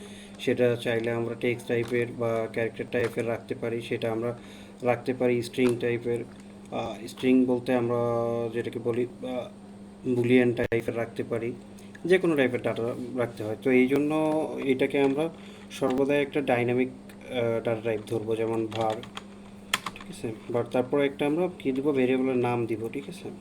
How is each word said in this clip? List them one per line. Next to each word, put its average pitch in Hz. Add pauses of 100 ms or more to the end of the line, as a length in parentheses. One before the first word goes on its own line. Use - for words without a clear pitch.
(380)
সেটা 123
চাইলে 117
আমরা 117
টেক্সট 120
টাইপের 120 (140)
বা 113
ক্যারেক্টার 113
টাইপের 117
রাখতে 117
পারি, 117
সেটা 117
আমরা 113 (520)
রাখতে 120
পারি 123
স্ট্রিং 123
টাইপের। 120 (480)
আহ, 113
স্ট্রিং 127
বলতে 123
আমরা 120 (540)
যেটাকে 117
বলি, 117
আহ, 127 (680)
বুলিয়ান 120
টাইপের 117
রাখতে 113
পারি, 117 (520)
যে 180
কোনো 170
টাইপের 123
ডেটা 117 (220)
রাখতে 117
হয়। 107
তো 135
এই 127
জন্য 143 (540)
এটাকে 135 (100)
আমরা 135 (460)
সর্বদাই 135
একটা 143
ডাইনামিক, 127
আহ, 117
ডেটা 113
টাইপ 110
ধরবো, 110
যেমন 113 (100)
var, 110 (1000)
ঠিক -
আছে? - (240)
var, 120
তারপরে 131
একটা 143
আমরা 156 (140)
কী 135
দিব? 139
ভেরিয়েবলের 131
নাম 120
দিব, 113
ঠিক -
আছে? - (120)